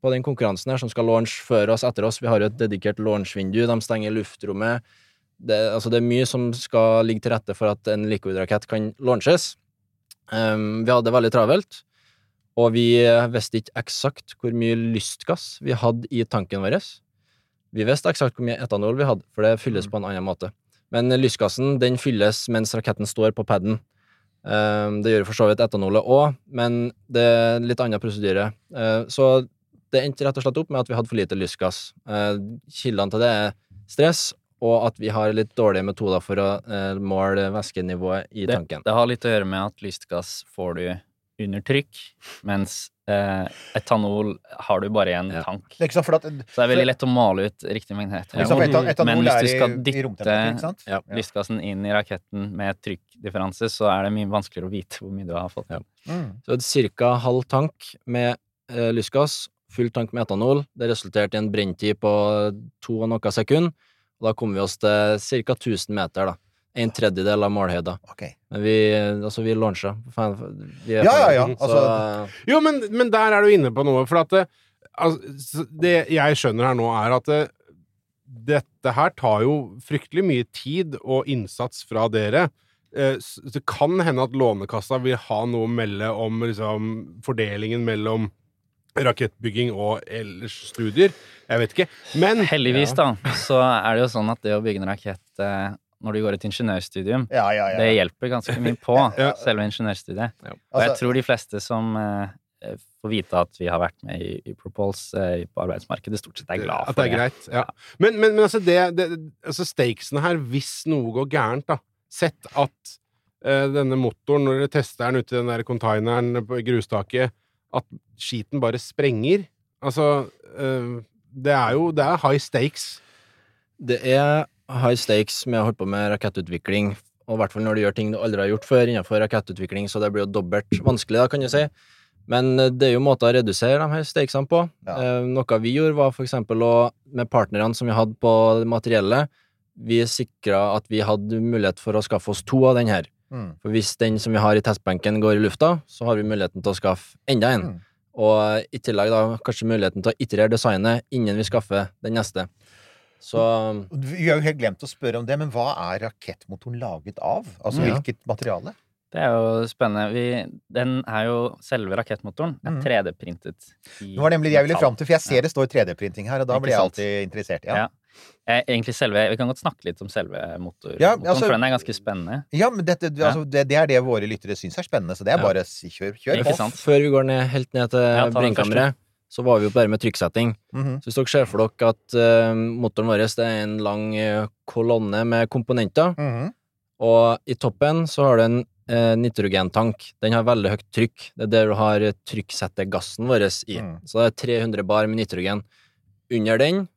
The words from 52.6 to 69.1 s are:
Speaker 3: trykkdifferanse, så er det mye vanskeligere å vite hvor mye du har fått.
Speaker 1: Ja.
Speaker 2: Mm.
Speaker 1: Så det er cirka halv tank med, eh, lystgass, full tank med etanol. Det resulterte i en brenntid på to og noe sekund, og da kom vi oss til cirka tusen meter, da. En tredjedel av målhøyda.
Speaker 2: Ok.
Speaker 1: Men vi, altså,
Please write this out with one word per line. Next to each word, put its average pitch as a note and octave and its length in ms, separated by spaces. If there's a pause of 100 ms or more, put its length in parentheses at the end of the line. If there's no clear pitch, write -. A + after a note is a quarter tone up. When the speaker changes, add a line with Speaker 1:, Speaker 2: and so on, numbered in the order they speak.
Speaker 3:
trykkdifferanse, F#2+ 880
så - 240
er G2 120
det G2+ 100
mye G#2+ 160
vanskeligere G2 360
å F#2 40
vite G2 280
hvor G2 140
mye G2 140
du E2+ 80
har F2 160
fått. - 180
Speaker 1:
Ja. - 100 (300)
Speaker 2:
Mm. C3+ 340
Speaker 1:
Så - 40
det B2+ 180
er - 180
cirka A#2+ 380
halv B2+ 260
tank C#3 260 (340)
med, A#2+ 320 (320)
eh, A#2 220
lystgass, C#3 560 (200)
full A#2+ 220
tank A#2 240
med A#2+ 120
etanol. B2+ 380 (100)
Det A#2 140
resulterte G#2 460
i - 40
en G#2+ 140
brenntid G#2 480
på G#2 560 (240)
to A2+ 220
og A2+ 80
noe A#2 80 (120)
sekund, C#3+ 360
og - 560
da A2 100
kom G#2+ 220
vi F#2+ 60
oss G2 180
til G#2 400
cirka B2+ 360
tusen - 400
meter, F#2+ 300
da. F2+ 120 (420)
En A2+ 120
tredjedel G#2 520
av G2+ 80
målhøyda. F2+ 480 (120)
Speaker 2:
Ok. - 240 (160)
Speaker 1:
Men G2+ 120
vi, G#2+ 300
altså, G#2 500